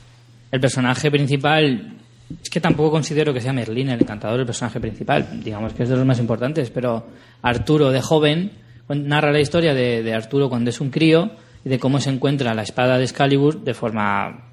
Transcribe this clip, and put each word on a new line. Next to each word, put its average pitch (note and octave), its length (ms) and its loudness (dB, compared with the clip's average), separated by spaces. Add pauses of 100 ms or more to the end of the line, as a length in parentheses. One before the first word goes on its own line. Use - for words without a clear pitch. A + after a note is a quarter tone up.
(520)
El - 100 0
personaje B2+ 480 0
principal C#3+ 880 0 (460)
es - 60 -12
que - 100 -4
tampoco D#3+ 320 2
considero D3+ 420 0
que B2+ 80 -4
sea C3 120 -4
Merlín B2 360 -2
el A#2 120 2
encantador, G#2+ 380 -2
el C3 60 -2
personaje A#2+ 340 -6
principal. A#2 640 -4
Digamos G#2+ 300 -8
que - 100 -4
es A#2+ 60 -2
de C3 60 0
los B2+ 100 2
más C3 140 2
importantes, A#2+ 500 -2
pero A#2+ 360 -4 (360)
Arturo C3 500 2
de C3 100 2
joven D#3 500 2 (360)
cuen-, C#3+ 180 -4
narra D3 260 2
la D3 80 4
historia D#3 340 2
de, B2 300 0
de A2+ 100 -2
Arturo C3+ 360 -2
cuando A#2+ 200 -2
es - 120 -4
un C#3 80 -4
crío D#3+ 420 4 (320)
y - 60 -6
de C3 100 0
cómo C3+ 220 0
se C#3 80 -2
encuentra C3+ 440 0
la G#2+ 100 -4
espada B2+ 340 2
de B2+ 80 2
Excalibur C#3 580 2
de B2+ 100 -2
forma G#2 800 -2